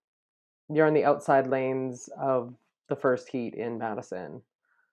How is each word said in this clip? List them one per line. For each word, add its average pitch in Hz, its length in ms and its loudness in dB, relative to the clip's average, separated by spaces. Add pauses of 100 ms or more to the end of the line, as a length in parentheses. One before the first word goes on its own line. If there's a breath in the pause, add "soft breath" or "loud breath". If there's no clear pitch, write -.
(680)
you're 156 180 4
on 151 60 6
the 147 120 4
outside 139 420 4
lanes 131 640 -2 (100)
of 127 340 -2 (360)
the 143 60 -4
first 127 340 0
heat 117 260 -6
in 117 220 -6
Madison, 92 640 -8 (520)